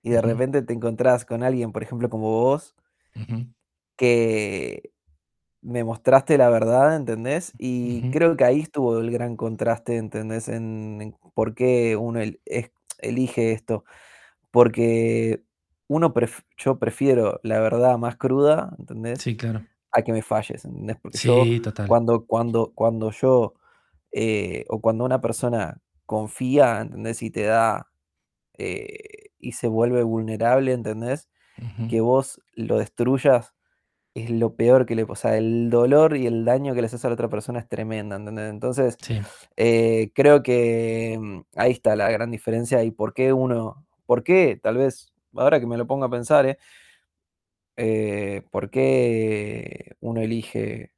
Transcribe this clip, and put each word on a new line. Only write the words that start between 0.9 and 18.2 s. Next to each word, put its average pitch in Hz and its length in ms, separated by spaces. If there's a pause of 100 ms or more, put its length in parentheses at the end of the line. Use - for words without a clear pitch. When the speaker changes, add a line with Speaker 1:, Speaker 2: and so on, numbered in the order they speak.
Speaker 1:
con 117 200
alguien, 123 280
por 113 100
ejemplo, 117 280
como 110 200
vos 127 440 (420)
Speaker 2:
Ujú. 113 360 (460)
Speaker 1:
que 107 960 (720)
me 120 220
mostraste 131 540
la 123 120
verdad, 123 460
¿entendés? 127 640
Y 123 460
Speaker 2:
Ujú. 127 60
Speaker 1:
creo 156 260
que 135 80
ahí 131 160
estuvo 127 400
el 117 120
gran 120 240
contraste, 117 600
¿entendés? 110 500
En, 110 540
en 107 140 (180)
por 113 200
qué 120 420
uno 117 240
el, 107 260
es, 113 260 (280)
elige 117 520
esto. 110 320 (680)
Porque 113 920 (440)
uno 156 260
pref-, 117 300 (140)
yo 131 200
prefiero 117 680
la 110 160
verdad 120 380
más 117 180
cruda, 143 600